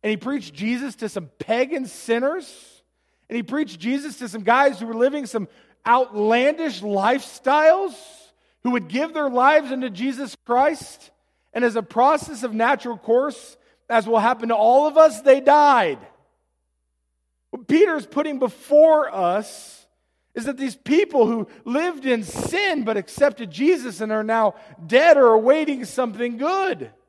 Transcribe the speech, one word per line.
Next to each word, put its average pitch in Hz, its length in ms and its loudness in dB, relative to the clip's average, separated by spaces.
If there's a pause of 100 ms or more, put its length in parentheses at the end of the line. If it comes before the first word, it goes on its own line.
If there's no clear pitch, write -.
and 214 80 -4
he 214 80 -4
preached 190 380 -8
Jesus 240 400 -6
to 220 140 -10
some 170 180 -12 (100)
pagan 262 480 -4
sinners, 254 960 -8 (460)
and - 80 -10
he 233 80 -6
preached 208 360 -6
Jesus 262 380 -8
to 240 100 -12
some 208 140 -12
guys 247 380 2
who 226 80 -10
were 226 80 -8
living 269 320 -2
some 208 200 -8 (380)
outlandish 240 960 0
lifestyles, 269 1500 -2 (320)
who 247 80 -2
would 226 160 -4
give 285 260 -4
their 294 160 -2
lives 269 420 2
unto 254 200 -6
Jesus 247 440 -8 (120)
Christ, 269 640 -2 (420)
and 240 100 -4
as 233 120 0
a 226 80 -4
process 277 580 0
of 240 100 -6
natural 233 460 -2
course, 254 600 -4 (320)
as 226 180 0
will 226 100 2
happen 233 320 0
to 233 60 2
all 247 320 4
of 302 100 0
us, 311 240 4
they 269 180 6
died. 269 600 4 (1500)
What 240 160 -16
Peter's 320 400 2
putting 294 320 -4
before 294 760 4
us 196 640 -4 (600)
is 226 100 -8
that 254 120 -6
these 262 180 -8
people 294 500 2
who 220 220 -4 (180)
lived 285 400 -4
in 240 180 -2
sin 339 600 -4
but 214 120 -4
accepted 226 540 -4
Jesus 247 500 -2
and 220 120 -6
are 214 120 -2
now 220 300 0 (320)
dead 285 320 6
are 247 160 8
awaiting 269 500 2
something 233 540 -6
good. 294 560 -4 (160)